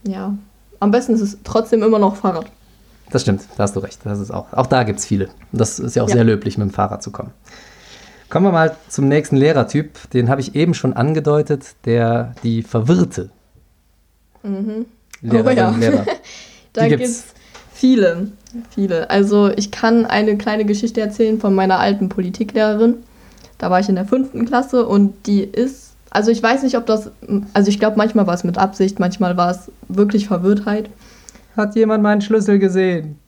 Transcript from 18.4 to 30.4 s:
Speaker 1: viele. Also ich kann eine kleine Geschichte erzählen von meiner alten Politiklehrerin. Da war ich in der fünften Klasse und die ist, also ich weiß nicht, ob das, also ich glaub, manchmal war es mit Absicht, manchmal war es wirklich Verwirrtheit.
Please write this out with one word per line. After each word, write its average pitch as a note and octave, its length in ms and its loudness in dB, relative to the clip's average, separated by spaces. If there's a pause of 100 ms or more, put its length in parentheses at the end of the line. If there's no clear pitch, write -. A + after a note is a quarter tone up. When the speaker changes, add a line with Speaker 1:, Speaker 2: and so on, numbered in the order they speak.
Speaker 1:
viele. F#3 400 -4
Also G3+ 400 4
ich G3+ 220 -4
kann A3+ 340 2
eine G#3+ 320 0
kleine G#3+ 280 -2
Geschichte G#3 340 -2
erzählen A3 400 0
von G3+ 160 2
meiner F#3+ 240 2
alten G3+ 300 0
Politiklehrerin. G#3+ 840 0 (640)
Da F3+ 140 -4
war F3+ 80 4
ich G3 80 -2
in F#3+ 80 2
der F3+ 80 -4
fünften C4 420 -2
Klasse B3 400 0
und G3+ 400 2
die G3+ 140 2
ist, A#3 540 -6 (160)
also G#3+ 220 0
ich A3+ 120 0
weiß B3+ 200 2
nicht, B3+ 140 0
ob A#3 80 -4
das, G#3+ 260 -2 (420)
also G3+ 160 2
ich G3+ 100 -2
glaub, G#3+ 160 0
manchmal G#3 320 2
war E3+ 60 0
es F3 100 -6
mit F3 140 -2
Absicht, F#3+ 420 -2
manchmal F3+ 380 -2
war F3+ 140 0
es - 200 -10 (160)
wirklich G3+ 400 0
Verwirrtheit. G#3 640 -2 (680)